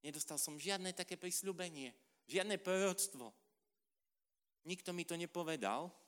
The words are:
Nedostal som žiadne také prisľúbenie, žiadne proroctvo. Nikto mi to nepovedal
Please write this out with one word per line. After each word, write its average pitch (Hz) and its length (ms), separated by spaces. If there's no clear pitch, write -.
Nedostal 151 320
som 151 240
žiadne 185 320
také 180 240
prisľúbenie, 175 800
žiadne 190 320
proroctvo. 180 720
Nikto 180 240
mi 175 160
to 170 80
nepovedal 160 720